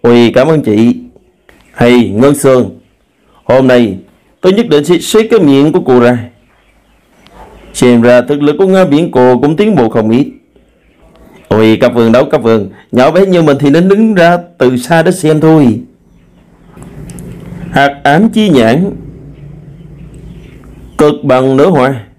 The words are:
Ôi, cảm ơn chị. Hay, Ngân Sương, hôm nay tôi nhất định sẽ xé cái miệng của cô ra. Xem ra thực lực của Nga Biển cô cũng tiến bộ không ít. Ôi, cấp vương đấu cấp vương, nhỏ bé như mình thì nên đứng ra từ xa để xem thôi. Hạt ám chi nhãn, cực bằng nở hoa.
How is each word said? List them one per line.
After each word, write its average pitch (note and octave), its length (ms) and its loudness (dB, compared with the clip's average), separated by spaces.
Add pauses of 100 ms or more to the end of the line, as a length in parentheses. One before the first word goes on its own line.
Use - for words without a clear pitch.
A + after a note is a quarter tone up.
Ôi, A#2+ 340 2
cảm C3 140 2
ơn D#3 140 0
chị. A2 340 0 (760)
Hay, A#2+ 420 0
Ngân C3+ 200 2
Sương, B2+ 360 0 (720)
hôm C3 220 0
nay A#2+ 300 0 (440)
tôi F#3+ 120 0
nhất A3 160 -2
định D3+ 160 0
sẽ E3 140 0
xé G#3+ 320 -2
cái A3+ 100 2
miệng C#3+ 320 2
của F3+ 80 0
cô B2+ 200 2
ra. A#2+ 180 0 (1600)
Xem B2 280 2
ra B2 180 4
thực C#3+ 220 -4
lực D3 160 -2
của F#3+ 80 0
Nga F#3+ 180 2
Biển D#3 280 -2
cô B2+ 280 2
cũng D3 160 -2
tiến G#3+ 180 0
bộ B2 140 0
không A2 220 -2
ít. B2 160 0 (1300)
Ôi, A2 260 2
cấp B2 140 0
vương A2+ 180 0
đấu B2+ 120 2
cấp C#3+ 180 -4
vương, A2 280 -2 (220)
nhỏ B2+ 180 2
bé F#3 160 0
như F3 160 0
mình D3 180 0
thì C#3+ 100 0
nên E3+ 180 2
đứng G#3+ 260 0
ra F3 240 2 (200)
từ B2+ 180 0
xa E3 260 -2
để F3+ 100 0
xem D#3 280 -2
thôi. D3 400 2 (1900)
Hạt C#3 340 -2
ám G3 260 2
chi A3 180 -2
nhãn, C#3 420 0 (2000)
cực D3+ 160 0 (100)
bằng C3 320 0
nở C#3+ 100 2
hoa. C3+ 380 -2 (140)